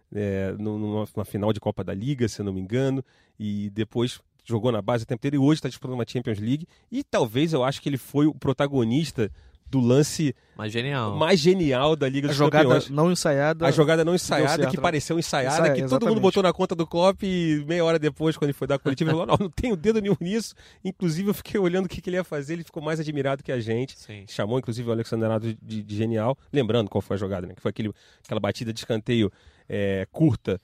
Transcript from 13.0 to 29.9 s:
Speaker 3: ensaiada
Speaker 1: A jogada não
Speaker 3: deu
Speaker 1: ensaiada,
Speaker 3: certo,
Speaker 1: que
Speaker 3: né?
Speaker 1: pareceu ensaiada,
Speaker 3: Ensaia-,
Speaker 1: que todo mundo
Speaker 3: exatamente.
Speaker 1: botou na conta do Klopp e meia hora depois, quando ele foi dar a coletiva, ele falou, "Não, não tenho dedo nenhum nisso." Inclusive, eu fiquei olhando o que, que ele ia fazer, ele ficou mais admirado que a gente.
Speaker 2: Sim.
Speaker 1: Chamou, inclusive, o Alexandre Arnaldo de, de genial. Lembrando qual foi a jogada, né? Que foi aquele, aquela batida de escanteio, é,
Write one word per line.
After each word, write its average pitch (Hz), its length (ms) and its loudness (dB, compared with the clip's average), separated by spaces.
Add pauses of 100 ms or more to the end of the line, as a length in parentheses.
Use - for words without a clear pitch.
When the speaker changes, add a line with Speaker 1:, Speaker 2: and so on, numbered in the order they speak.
Speaker 3:
ensaiada 156 560 2
Speaker 1:
A 143 40 4
jogada 160 340 4
não 165 60 2
Speaker 3:
deu 185 40 4
Speaker 1:
ensaiada, 156 400 2
Speaker 3:
certo, 135 160 2
Speaker 1:
que 175 60 -2
Speaker 3:
né? 131 60 -6
Speaker 1:
pareceu 165 340 0
ensaiada, 143 400 0
Speaker 3:
Ensaia-, 165 160 4
Speaker 1:
que 127 80 0
todo 131 100 -2
mundo 131 120 2
Speaker 3:
exatamente. 220 180 2
Speaker 1:
botou 190 220 4
na 175 100 4
conta 185 220 -2
do 165 100 -2
Klopp 185 380 2
e 170 440 0
meia 170 160 0
hora 165 140 4
depois, 151 400 -2
quando - 120 -2
ele 139 40 0
foi - 140 -6
dar 139 80 0
a 135 40 0
coletiva, 151 300 -2
ele 160 80 2
falou, 170 80 -2 (120)
"Não, 208 80 0
não 175 40 -6
tenho 226 260 -2
dedo 214 240 0
nenhum 202 220 0
nisso." 202 320 -4 (320)
Inclusive, 185 440 -2
eu 202 40 2
fiquei - 260 -4
olhando 185 260 0
o 170 40 -8
que, - 120 -12
que - 80 -10
ele 180 80 -4
ia 185 60 -2
fazer, 147 300 -8
ele 170 100 -8
ficou - 200 -12
mais 156 160 -4
admirado 139 440 -2
que - 80 -8
a 127 80 -2
gente. 113 380 -2
Speaker 2:
Sim. 101 320 -16
Speaker 1:
Chamou, 113 300 -2
inclusive, 120 280 -4
o 117 40 0
Alexandre 113 340 -2
Arnaldo 110 360 0
de, 110 220 -8
de 104 120 -10
genial. 110 420 0 (140)
Lembrando 113 380 0
qual 101 120 -2
foi 104 140 -4
a 95 40 -2
jogada, 95 280 -6
né? 92 80 -16
Que - 60 -20
foi - 80 -2
aquele, 107 220 -4 (320)
aquela 107 160 -4
batida 104 320 -2
de 113 80 -8
escanteio, 113 520 0 (360)
é, 98 440 -2